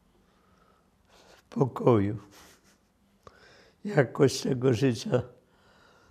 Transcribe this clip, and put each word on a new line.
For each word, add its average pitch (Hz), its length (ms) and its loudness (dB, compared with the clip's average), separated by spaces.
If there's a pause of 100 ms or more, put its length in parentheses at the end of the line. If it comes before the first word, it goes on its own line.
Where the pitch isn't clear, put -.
(1500)
pokoju”. 117 640 2 (1700)
Jakość 143 560 0
tego 127 340 0
życia 120 480 -2 (880)